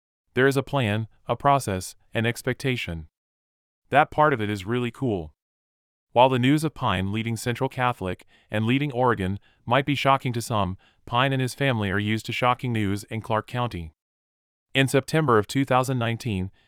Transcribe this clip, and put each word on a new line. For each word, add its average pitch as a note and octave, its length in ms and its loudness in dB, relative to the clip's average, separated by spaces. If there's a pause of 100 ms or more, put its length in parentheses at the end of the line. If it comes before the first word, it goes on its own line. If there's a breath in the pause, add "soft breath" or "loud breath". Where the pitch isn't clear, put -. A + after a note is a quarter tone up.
(340)
There B2+ 120 6
is C#3 100 2
a C#3 60 2
plan, A2+ 460 -2 (180)
a A#2+ 80 -2
process, A#2+ 640 0 (180)
an A#2 100 0
expectation. A2+ 840 -4 (800)
That C#3+ 240 2
part D3+ 200 4
of A#2+ 80 0
it G#2 80 0
is G#2 160 -4
really A#2+ 280 -4
cool." F#2+ 420 -4 (760)
While B2+ 160 6
the C3 100 2
news C#3 240 4
of D#3 120 -4
Pine G2 360 0
leading A2+ 260 -4
Central B2 320 -4
Catholic A#2+ 580 -4 (220 soft breath)
and G#2+ 160 -2
leading C#3 280 0
Oregon G#2 480 0 (260 soft breath)
might B2+ 200 0
be C#3+ 100 0
shocking C3+ 380 0
to A#2 80 -4
some, G2 360 -2 (260 soft breath)
Pine C3 280 0
and C3 100 0
his B2+ 120 -4
family A2+ 360 0
are F#2+ 80 0
used G#2+ 280 -2
to A#2 60 -6
shocking B2+ 400 -2
news G2+ 320 -2
in A2 160 -8
Clark G#2+ 280 -2
County. A2 440 -8 (800)
In C3+ 140 4
September C3+ 520 2
of G2+ 100 2
two C#3 160 0
thousand B2+ 340 2
nineteen, A2+ 540 -2 (160)